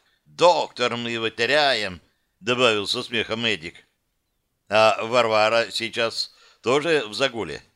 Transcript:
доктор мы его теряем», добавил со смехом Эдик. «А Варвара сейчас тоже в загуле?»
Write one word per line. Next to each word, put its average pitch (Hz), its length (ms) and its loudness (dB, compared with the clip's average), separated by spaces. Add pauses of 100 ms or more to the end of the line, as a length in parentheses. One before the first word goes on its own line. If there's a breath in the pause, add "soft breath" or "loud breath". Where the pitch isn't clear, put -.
(240)
доктор 147 720 0
мы 117 140 -6
его 113 180 -4
теряем», 117 720 0 (400)
добавил 113 460 2
со 120 160 -4
смехом 113 420 -4
Эдик. 85 400 -6 (840)
«А 107 360 4
Варвара 113 680 2
сейчас 113 640 -6 (280 soft breath)
тоже 143 440 0
в 107 80 -12
загуле?» 104 480 -4 (140)